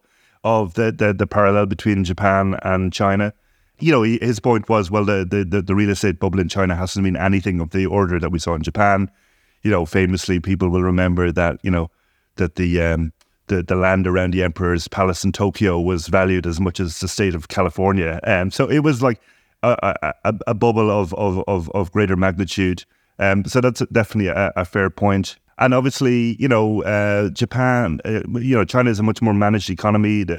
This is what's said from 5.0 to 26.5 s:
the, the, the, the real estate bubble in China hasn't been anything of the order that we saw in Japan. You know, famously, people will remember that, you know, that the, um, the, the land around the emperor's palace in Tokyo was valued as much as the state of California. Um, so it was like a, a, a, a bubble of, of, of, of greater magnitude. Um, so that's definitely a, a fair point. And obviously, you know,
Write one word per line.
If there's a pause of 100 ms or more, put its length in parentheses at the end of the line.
the,
the,
the,
the
real
estate
bubble
in
China
hasn't
been
anything
of
the
order
that
we
saw
in
Japan. (500)
You
know,
famously,
people
will
remember
that,
you
know, (440)
that
the,
um, (340)
the,
the
land
around
the
emperor's
palace
in
Tokyo
was
valued
as
much
as
the
state
of
California.
Um,
so
it
was
like (440)
a,
a, (100)
a, (120)
a
bubble
of,
of,
of,
of
greater
magnitude. (320)
Um,
so
that's (100)
definitely
a,
a
fair
point. (220)
And
obviously,
you
know,